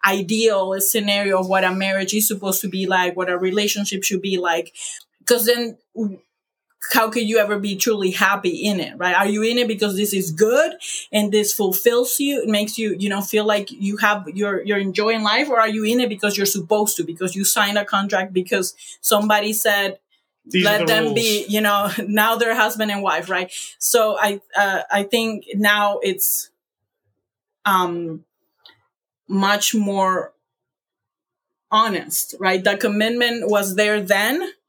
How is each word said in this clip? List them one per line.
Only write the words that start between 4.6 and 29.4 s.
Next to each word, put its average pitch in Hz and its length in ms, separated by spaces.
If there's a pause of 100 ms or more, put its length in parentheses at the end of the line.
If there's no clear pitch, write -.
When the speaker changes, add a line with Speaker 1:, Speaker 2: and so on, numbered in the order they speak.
Speaker 1:
'Cause 233 200
then 233 320 (180)
w-, 202 240 (760)
how 220 160
can 226 180
you 220 120
ever 208 200
be 196 160
truly 196 360
happy 190 400 (140)
in 202 140
it, - 180
right? 180 180
Are 196 120
you 208 160
in 233 140
it 240 100
because 208 300
this 196 160
is 175 180
good 247 420 (380)
and 208 220
this 208 200
fulfills 233 680
you, 277 240
it - 40
makes 208 300
you, 214 200
you 202 120
know, 196 120
feel 208 220
like 208 280
you 202 260
have, 208 360
you're, 196 300
you're 202 140
enjoying 208 460
life? 233 260
Or 240 100
are 220 80
you 214 160
in 226 160
it 247 80
because 208 300
you're 202 80
supposed 208 520
to, 170 60
because 175 320
you 196 80
signed 208 340
a 208 60
contract, 196 480
because 185 420 (280)
somebody 214 500
said, 202 480 (460)
Speaker 2:
These 185 200
are 208 40
Speaker 1:
"Let 208 120
Speaker 2:
the 165 40
Speaker 1:
them 220 200
Speaker 2:
rules. 214 100
Speaker 1:
be," 220 340
you 208 100
know, 202 400
<laughs> 202 80
now 214 300
they're 226 180
husband 214 360
and 202 120
wife, 175 260
right? 180 220 (280)
So 220 380
I, 202 220 (160)
uh, 190 340
I 202 140
think 220 400 (120)
now 208 480
it's, - 480 (1120)
um, 175 580 (1080)
much 208 460